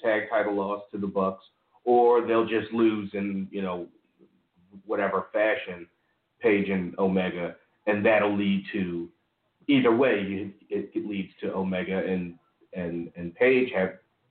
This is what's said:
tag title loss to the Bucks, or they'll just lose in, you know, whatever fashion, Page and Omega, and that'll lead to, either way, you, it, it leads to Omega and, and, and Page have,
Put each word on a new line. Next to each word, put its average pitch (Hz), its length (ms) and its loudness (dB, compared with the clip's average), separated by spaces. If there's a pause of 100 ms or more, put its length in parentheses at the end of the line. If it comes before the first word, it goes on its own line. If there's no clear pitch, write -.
tag 107 280 0
title 104 240 0
loss 101 280 -2 (100)
to 101 60 -8
the 98 80 -4
Bucks, 95 380 -2 (400)
or 120 420 6
they'll 113 220 2
just 110 240 -2
lose 107 420 2
in, 98 360 -4
you 98 120 -6
know, 90 240 -6 (1000)
whatever 98 480 -2
fashion, 104 540 -2 (540)
Page 101 280 2
and 92 300 -2
Omega, 92 580 0 (300)
and 104 180 2
that'll 104 320 4
lead 98 360 0
to, 87 360 -4 (600)
either 123 280 4
way, 117 240 2
you, 98 320 -6 (160)
it, - 260 -6
it - 120 -4
leads 98 340 -6
to 95 140 -4
Omega 92 520 -2
and, 90 280 -4 (400)
and, 85 420 -6
and 85 200 -10
Page 127 380 4
have, 95 200 0 (360)